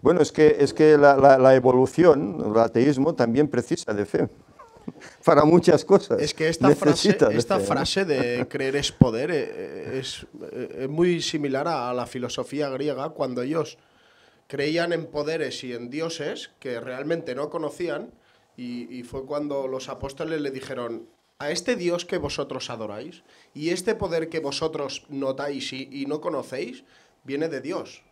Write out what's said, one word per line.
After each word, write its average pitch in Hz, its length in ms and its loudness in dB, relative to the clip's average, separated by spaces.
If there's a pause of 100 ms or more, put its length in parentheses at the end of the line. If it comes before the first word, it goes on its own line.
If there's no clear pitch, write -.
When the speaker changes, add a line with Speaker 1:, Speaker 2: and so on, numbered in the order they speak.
Speaker 1:
Bueno, 165 200 6
es 143 100 2
que, 151 280 6
es 139 140 2
que 156 240 8
la, 143 200 8
la, 135 200 10
la 131 180 8
evolución, 135 840 4 (120)
el 110 80 4
ateísmo 135 520 2
también 131 360 2
precisa 120 440 -4
de 101 120 -2
fe. - 280 -2
<laughs> - 880 -20
Para 151 220 6
muchas 165 400 4
cosas. 185 360 2
Speaker 2:
Es 147 120 -4
que 160 160 -2
esta 151 260 0
frase, 147 320 2
Speaker 1:
Necesita 147 220 4
de 107 80 0
Speaker 2:
esta 120 180 0
Speaker 1:
fe, - 80 0
¿no? 101 40 -4
Speaker 2:
frase 147 360 -2
de 123 460 -2
"creer 135 260 -4
es 139 160 -2
poder", 127 400 2
eh, - 40 -2 (200)
eh, 87 460 -10
es, - 260 -12 (240)
eh, 113 300 -10
es 135 80 -6
muy 170 320 2
similar 147 480 -2
a, 127 200 -4
a 123 40 -4
la 123 120 -4
filosofía 127 640 -6
griega, 135 420 -6
cuando 127 300 -6
ellos 151 360 -6 (680)
creían 160 440 -2
en 165 140 -4
poderes 147 580 -6
y 123 100 -10
en 120 160 -10
dioses 160 720 -8
que 120 220 -8
realmente 139 540 -6
no 147 140 -6
conocían, 165 640 -8 (460)
y, 123 360 -12
y 123 100 -14
fue 131 220 -12
cuando 143 440 -6
los 131 180 -8
apóstoles 151 540 -8
le 139 100 -6
dijeron, 123 560 -10 (360)
a 147 80 -4
este 180 240 -2
Dios 175 300 -4
que 185 120 -6
vosotros 139 520 -8
adoráis 113 540 -12 (300)
y 151 160 -6
este 185 260 -2
poder 170 340 -4
que 165 100 -6
vosotros 143 680 -6
notáis 139 640 -6
y, 135 180 -12
y 135 140 -10
no 143 160 -6
conocéis, 151 600 -8 (400)
viene 143 260 -6
de 139 120 -8
Dios 139 500 -10